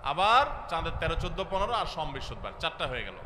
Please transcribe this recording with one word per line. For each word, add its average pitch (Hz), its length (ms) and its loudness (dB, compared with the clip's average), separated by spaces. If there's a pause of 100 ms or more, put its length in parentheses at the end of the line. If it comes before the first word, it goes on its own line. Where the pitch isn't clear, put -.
আবার 202 640 4
চাঁদের 170 300 -2
তেরো, 165 160 2
চোদ্দ, 170 340 0
পনেরো 196 240 0
আর 196 120 2
সোম, 151 260 -4
বৃহস্পতিবার, 127 480 -6
চারটা 165 280 -2
হয়ে 123 160 -2
গেল। 95 120 -8 (100)